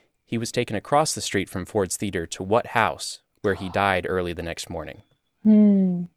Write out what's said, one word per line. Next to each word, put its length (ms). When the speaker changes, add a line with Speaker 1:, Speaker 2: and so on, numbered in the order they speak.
Speaker 1:
he 120
was 140
taken 240
across 400
the 60
street 260
from 180
Ford's 300
Theater 320
to 160
what 240
house, 540
where 120
he 160
died 400
early 240
the 100
next 260
morning? 340
Speaker 2:
Hmm. 600